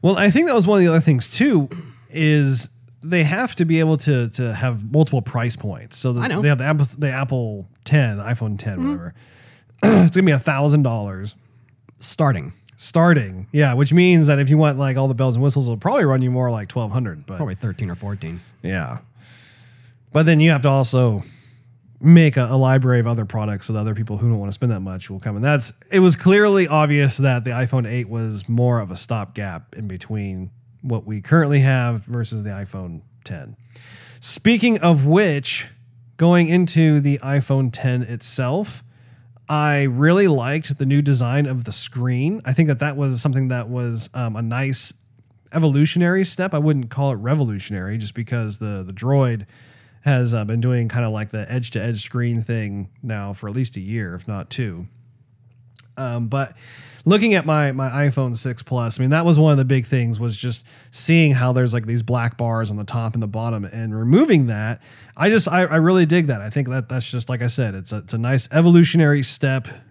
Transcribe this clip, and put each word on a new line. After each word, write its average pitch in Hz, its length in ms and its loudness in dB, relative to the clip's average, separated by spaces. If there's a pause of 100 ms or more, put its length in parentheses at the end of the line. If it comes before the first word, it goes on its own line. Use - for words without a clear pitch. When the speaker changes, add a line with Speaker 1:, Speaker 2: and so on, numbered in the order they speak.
Speaker 1:
Well, 190 120 4
I 202 140 4
think 311 180 2
that 285 60 0
was 202 140 4
one 208 100 4
of 185 80 6
the 170 60 4
other 165 80 4
things, 139 360 0
too, 208 340 2 (420)
is 147 580 0 (320)
they 170 220 0
have 190 320 -2
to 170 100 0
be 160 140 2
able 160 180 2
to, 127 320 0
to 120 240 -6
have 110 400 -6
multiple 143 300 2
price 120 320 -4
points. - 420 -10
So 127 160 -2
the, 120 80 -4
Speaker 2:
I - 60 -2
know. 170 160 -2
Speaker 1:
they 147 60 4
have 139 100 2
the 117 60 -4
Apple, 147 200 2 (140)
the 147 100 0
Apple 120 560 -6 (180)
ten, 120 360 2
iPhone 107 400 -4
ten, 104 180 -8
Speaker 2:
Mm-hmm. 87 140 -4
Speaker 1:
whatever. 87 220 -10 (360)
<clears throat> - 340 -12
It's 196 320 6
gonna 190 100 4
be 165 60 6
a 135 80 4
thousand 147 440 2
dollars. 104 520 -4 (640)
Speaker 2:
Starting. 104 540 -2 (260)
Speaker 1:
Starting, 120 720 2
yeah, 147 220 2
which 135 180 2
means 175 360 6
that 143 100 4
if 139 140 2
you 151 80 6
want, 147 180 2
like, 135 200 -2
all 135 100 0
the 131 80 0
bells 131 200 0
and 123 80 0
whistles, 139 240 0
it'll 117 100 -4
probably 214 280 0
run 131 160 2
you 127 80 0
more 123 220 -2
like 107 180 -6
twelve 113 220 -4
hundred. 101 340 -6
But 95 120 -12
Speaker 2:
Probably 95 180 -6
thirteen 98 340 -8
or 87 60 -8
fourteen. 87 440 -10 (220)
Speaker 1:
Yeah. 80 380 -6 (1120)
But 156 140 4
then 160 120 6
you 160 120 6
have 139 100 2
to 139 80 2
also 127 520 2 (800)
make 160 380 8
a, 123 140 2
a 131 60 2
library 131 420 4
of 117 80 0
other 113 180 -2
products 107 400 -6
so 113 80 -6
that 110 60 -2
other 107 160 -4
people 107 220 -6
who 117 120 0
don't 113 80 2
wanna 101 140 -6
spend 117 200 -2
that 98 100 -4
much 92 280 -10
will 95 100 -10
come. 107 160 -8
And 107 80 -4
that's, 143 300 0 (180)
it 196 80 4
was 180 160 6
clearly 196 520 4
obvious 143 500 2
that 131 260 0
the 123 60 -6
iPhone 123 380 -2
eight 120 200 -6
was 110 400 -6
more 120 320 0
of 98 120 -8
a 87 40 -10
stopgap 98 800 -8
in 104 120 -10
between 95 640 -10 (320)
what 120 240 -6
we 107 140 -8
currently 147 400 4
have 120 440 0
versus 113 380 -6
the 104 80 -8
iPhone 95 500 -12 (220)
ten. 90 320 -14 (640)
Speaking 226 580 2
of 156 300 4
which, 160 600 0 (500)
going 170 320 6
into 165 500 4
the 143 240 0
iPhone 135 500 0
ten 127 300 -2
itself, 127 800 -6 (640)
I 147 340 2
really 156 440 4
liked 143 500 -2
the 139 80 -2
new 139 160 2
design 139 460 0
of 127 160 -4
the 113 80 -10
screen. 127 760 -4
I 131 80 -2
think 160 140 2
that 135 120 0
that 143 180 -4
was 135 240 -2
something 135 260 0
that 120 220 -6
was, 120 440 -6
um, 117 220 -6
a 113 80 -6
nice 127 500 -4 (600)
evolutionary 165 720 2
step. 185 280 -4
I 151 60 0
wouldn't 143 320 0
call 139 200 -2
it 120 40 -4
revolutionary 104 840 -4
just 107 160 -8
because 110 460 -6
the, 104 260 -8
the 95 80 -14
Droid 120 520 -2 (560)
has, 123 320 0
uh, 110 120 -2
been 113 160 -2
doing 120 280 0
kinda, 117 200 -2
like, 107 200 -8
the 107 220 -10
edge-to-edge 117 500 -4
screen 120 400 -4
thing 104 480 -6 (120)
now 107 320 -8
for 104 160 -12
at 104 60 -8
least 127 220 -4
a 98 40 -10
year, 98 340 -8
if 87 120 -14
not 101 220 -8
two. 98 380 -8 (1080)
Um, 120 300 -6
but 135 280 -6 (500)
looking 208 280 4
at 170 120 2
my, 151 260 2
my 131 180 -4
iPhone 131 480 -2
six 123 240 -8
Plus, 120 380 -4
I 131 40 0
mean, 131 60 2
that 160 160 2
was 165 140 6
one 156 120 6
of 143 60 6
the 131 80 2
big 127 200 2
things, 117 340 -2
was 117 180 -4
just 123 300 -6 (260)
seeing 160 400 4
how 127 200 2
there's, 123 200 2
like, 117 140 -2
these 117 160 -2
black 117 340 -2
bars 113 320 -2
on 104 80 -6
the 107 60 -8
top 113 320 -6
and 113 80 -4
the 104 40 -6
bottom, 110 380 -6
and 110 320 -8
removing 151 500 4
that, 107 340 -4 (340)
I 180 140 0
just, 214 180 2
I, 175 160 2
I 156 140 0
really 175 280 4
dig 165 220 2
that. 120 140 -2
I 104 80 -10
think 127 200 -4
that 127 180 -4
that's 127 220 -6
just, 123 200 -8
like 123 120 -4
I 123 60 -2
said, 117 280 -4
it's 92 160 -12
a, 107 60 -8
it's - 160 -10
a 117 60 -4
nice 123 340 -2
evolutionary 160 680 6
step 131 440 -2 (240)